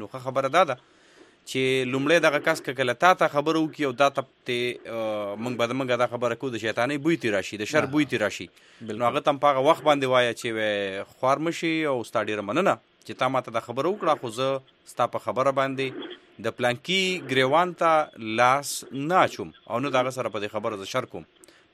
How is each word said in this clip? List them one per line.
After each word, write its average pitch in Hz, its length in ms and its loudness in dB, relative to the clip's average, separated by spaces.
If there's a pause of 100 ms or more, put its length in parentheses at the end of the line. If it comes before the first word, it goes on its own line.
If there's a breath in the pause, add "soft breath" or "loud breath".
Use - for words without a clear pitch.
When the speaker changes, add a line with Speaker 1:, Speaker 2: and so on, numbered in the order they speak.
Speaker 1:
نو 104 60 -10
ښه 104 180 -14
خبره 135 220 0 (100)
دا 185 60 6
ده 135 120 0 (760 soft breath)
چې 131 120 -2 (300)
لومړی 139 340 4
دغه 147 140 4
کس 156 220 0
که 139 120 -8
کله 123 200 0
تا 180 200 6
ته 175 140 2
خبره 151 320 0
وکړي 151 260 -2
او 131 60 0 (100)
دا 139 80 6
ته 135 120 -2
تې، 120 680 -6
آه، 107 480 -6
موږ 120 220 -6
به 117 100 2
د 117 120 -4
موږ 135 80 -2 (160)
دا 123 100 4
خبره 117 220 -2
کوو، 131 180 -6
د 113 40 -6
شیطانۍ 117 400 -2
بوی 156 200 2
ترې 113 200 0
راشي، 95 200 -4
د 104 60 -6
شر 151 200 0
Speaker 2:
آه. 135 120 -4
Speaker 1:
بوی 151 100 2
ترې 123 200 -2
راشي. 95 240 -6 (320 soft breath)
Speaker 2:
بالکل. 110 180 -8
Speaker 1:
نو 120 100 0
هغه 139 100 0
ته 147 120 2
هم 139 80 -4
په 147 80 4
هغه 135 220 4
وخت 160 140 2
باندې 143 300 4
وایه 123 200 4
چې - 120 -10
وی 104 580 -2 (140)
خوار 135 220 2
مه 165 120 -2
شي 160 340 -4
او 127 180 -2
ستا 110 200 -2
ډېره 104 280 -4
مننه 165 260 2 (280)
چې 110 120 -12
تا 127 100 2
ما 131 140 0
ته 120 100 -14
دا 113 80 -4
خبره 131 300 -4
وکړه، 185 320 0
خو 127 80 -8
زه 135 320 -4 (240)
ستا - 220 0
په 113 120 -6
خبره 131 320 0
باندې 135 420 -2 (520)
د - 20 -2 (140)
پلانکي 175 680 0
ګریوان 135 460 2
ته 165 440 2
لاس 123 720 2
نه 147 240 -2 (100)
اچوم 92 280 -6 (160)
او 113 100 -2
نه 143 100 -4
د 131 60 0
هغه 127 140 2
سره 123 200 -6
په 104 100 -6
دې 104 80 -4 (100)
خبره 107 200 -4
زه 95 80 -10
شر 127 200 -4
کوم. 85 200 -14 (480 soft breath)